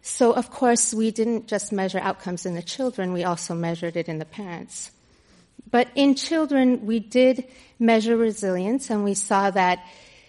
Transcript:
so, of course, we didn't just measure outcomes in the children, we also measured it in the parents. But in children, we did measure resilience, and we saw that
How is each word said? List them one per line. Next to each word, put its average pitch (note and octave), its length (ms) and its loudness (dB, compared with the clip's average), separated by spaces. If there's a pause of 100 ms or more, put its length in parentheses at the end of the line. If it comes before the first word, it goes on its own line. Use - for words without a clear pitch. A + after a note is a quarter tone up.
so, - 320 2
of - 160 -2
course, A#3+ 440 2
we A3 180 0
didn't A3 360 -2
just - 240 -4
measure F#3+ 280 -2
outcomes F3+ 460 -6
in F3 100 -4
the E3+ 80 -8
children, G3+ 500 -4
we F3 100 -4
also F3 300 -4
measured E3+ 440 -4
it E3 120 -4
in D#3+ 80 -6
the D#3 80 -8
parents. - 680 -14 (800)
But B3 240 2
in C#4 220 4
children, C4+ 720 0
we A3+ 140 0
did B3+ 460 2 (320)
measure A3+ 400 4
resilience, G#3 720 -2
and G#3 140 -2
we G3+ 100 0
saw G3 380 0
that F3+ 340 2 (440)